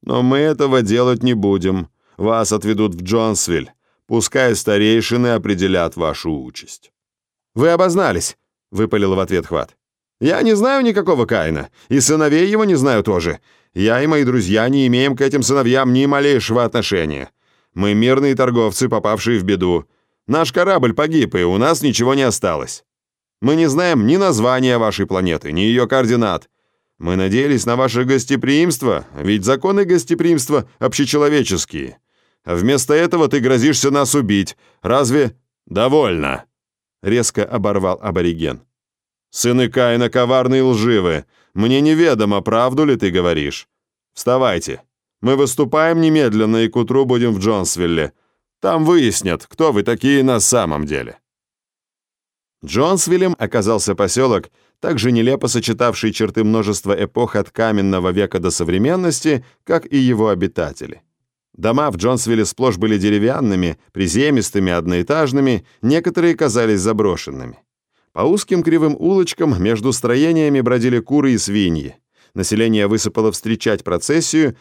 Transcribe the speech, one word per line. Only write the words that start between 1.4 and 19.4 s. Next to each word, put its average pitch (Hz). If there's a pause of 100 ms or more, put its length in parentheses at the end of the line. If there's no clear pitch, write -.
Вас 107
отведут 104
в 85
Джонсвиль. 95 (340)
Пускай 117
старейшины 110
определят 92
вашу 80
участь». - (640)
«Вы 139
обознались», 170 (340)
выпалил 101
в 95
ответ 90
Хват. 76 (440)
«Я 165
не 220
знаю 262
никакого 190
Каина, 80 (180)
и 139
сыновей 156
его 214
не 196
знаю 127
тоже. 87 (340)
Я 113
и 147
мои 151
друзья 110
не 135
имеем 127
к 131
этим 139
сыновьям 131
ни 131
малейшего 139
отношения. 82 (440)
Мы 101
мирные 131
торговцы, 120
попавшие 110